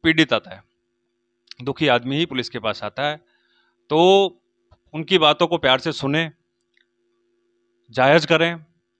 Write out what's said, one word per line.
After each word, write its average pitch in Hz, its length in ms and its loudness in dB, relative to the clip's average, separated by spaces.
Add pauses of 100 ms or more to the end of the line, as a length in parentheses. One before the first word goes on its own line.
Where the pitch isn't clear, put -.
पीड़ित 160 300 0
आता - 180 -4
है, 95 120 -20 (1000)
दुखी 139 260 -4
आदमी 123 280 0
ही 170 100 -2
पुलिस 127 220 -8
के 123 100 -12
पास 107 260 -8
आता 104 180 -10
है। 151 140 -6 (720)
तो 185 360 4 (680)
उनकी 160 240 -2
बातों 156 280 2
को 165 120 -2
प्यार 131 200 2
से 156 140 -6
सुने, 151 400 -4 (1600)
जायज़ 143 360 2
करें, 165 400 -2 (340)